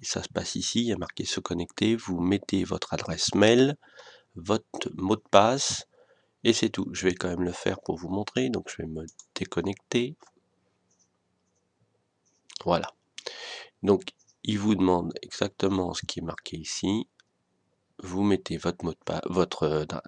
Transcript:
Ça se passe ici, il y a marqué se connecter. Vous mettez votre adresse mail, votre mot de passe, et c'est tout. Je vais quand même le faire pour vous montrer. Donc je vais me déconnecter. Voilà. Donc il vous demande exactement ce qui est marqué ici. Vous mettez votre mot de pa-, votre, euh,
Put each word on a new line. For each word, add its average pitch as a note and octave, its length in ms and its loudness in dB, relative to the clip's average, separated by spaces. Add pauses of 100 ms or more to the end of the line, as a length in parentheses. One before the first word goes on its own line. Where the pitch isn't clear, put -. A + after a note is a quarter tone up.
Ça - 180 -4
se - 80 -12
passe F#2 240 -4
ici, - 280 0
il A#2+ 80 0
y G#2 40 0
a F#2 40 -2
marqué - 280 -8
se - 140 -4
connecter. F2+ 560 0
Vous F#2+ 240 -4
mettez F#2+ 440 2
votre F2+ 300 -4
adresse - 400 -4
mail, B2 440 6 (580)
votre F2+ 600 -4
mot F#2+ 200 2
de - 160 -14
passe, A2+ 560 6 (560)
et A#2 100 4
c'est A2 160 2
tout. - 240 -4
Je - 140 -2
vais F2+ 80 2
quand F2+ 140 -4
même F2 140 -2
le F2 80 0
faire - 300 -4
pour - 160 -4
vous E2+ 120 -10
montrer. G#2+ 400 -2
Donc G#2+ 200 -4
je - 120 -12
vais D#2+ 60 -6
me D#2+ 180 -8 (280)
déconnecter. G2+ 800 -4 (2500)
Voilà. - 300 2 (880)
Donc F#2+ 220 4 (400)
il G#2 160 0
vous G#2 160 4
demande F2+ 460 2
exactement F#2+ 720 -2
ce - 120 -8
qui - 140 -8
est E2 40 -6
marqué E2 340 -10
ici. G2 500 -2 (960)
Vous F#2 200 -2
mettez F#2 340 2
votre F2 280 -4
mot - 60 -2
de - 140 -12
pa-, D#2+ 200 -2
votre, F2 380 0
euh, D#2 220 2 (220)